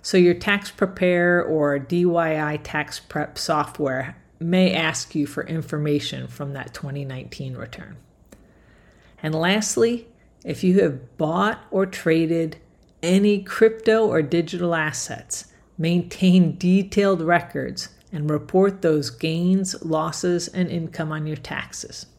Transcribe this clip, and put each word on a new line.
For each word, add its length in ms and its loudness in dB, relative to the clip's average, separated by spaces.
So 140 2
your 180 8
tax 340 -2
preparer 720 2
or 360 2
D 260 0
Y 480 2
I 40 -4
tax 420 -6
prep 380 -6
software 800 -2
may 340 2
ask 420 -2
you 100 0
for 180 -8
information 840 -4
from 260 -10
that 200 -12
twenty 320 -10
nineteen 500 -12
return. 420 -16
And 100 -2
lastly, 760 0
if 200 -6
you 180 6
have 360 -2
bought 420 0
or 140 0
traded 720 0
any 400 4
crypto 680 4
or 140 2
digital 540 -2
assets, 720 -6
maintain 800 4
detailed 640 2
records 680 -2
and 180 -4
report 520 2
those 280 2
gains, 720 -2
losses, 640 -2
and 220 -2
income 420 -6
on 160 -6
your 100 -6
taxes. 720 -12